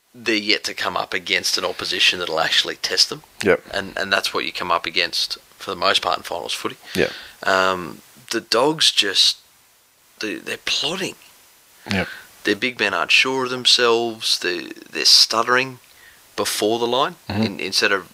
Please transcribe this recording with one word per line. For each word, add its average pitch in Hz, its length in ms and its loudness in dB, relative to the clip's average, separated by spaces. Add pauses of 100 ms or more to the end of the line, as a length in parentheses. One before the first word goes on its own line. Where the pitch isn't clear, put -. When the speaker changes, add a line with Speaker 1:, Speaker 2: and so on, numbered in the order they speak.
(160)
Speaker 1:
they're 113 200 -2
yet 104 280 0
to - 100 -6
come 92 240 -4
up - 160 -4
against 90 460 -2
an 95 40 -4
opposition 90 540 0
that'll 80 220 -2
actually 80 380 0
test - 320 0
them. 151 120 -8 (220)
Speaker 2:
Yep. 90 180 4 (100)
Speaker 1:
And, 98 240 -6
and 98 160 -2
that's 95 220 0
what 78 120 -2
you 82 60 -6
come 90 200 -4
up 85 160 0
against 85 500 -4 (200)
for - 140 -12
the 92 60 -6
most 95 240 2
part 90 160 0
in - 60 -8
finals 76 300 -6
footy. - 220 -6 (180)
Speaker 2:
Yep. - 180 0 (320)
Speaker 1:
Um, 92 580 0 (300)
the 113 100 -2
Dogs 147 500 2
just, - 460 2 (800)
they, 104 160 -6
they're - 220 -8
plodding. - 580 -4 (760)
Speaker 2:
Yep. 98 200 0 (340)
Speaker 1:
Their 101 140 2
big 120 240 -4
men 101 120 2
aren't 82 180 0
sure 131 340 2
of 123 40 -4
themselves. 117 880 2
They, 87 240 -2 (280)
they're 73 140 -2
stuttering 123 720 4 (560)
before 107 440 0
the 120 80 0
line 143 280 0 (140)
Speaker 2:
Mm-hmm. 104 140 0
Speaker 1:
in, 104 180 -4
instead 101 320 2
of 95 200 -2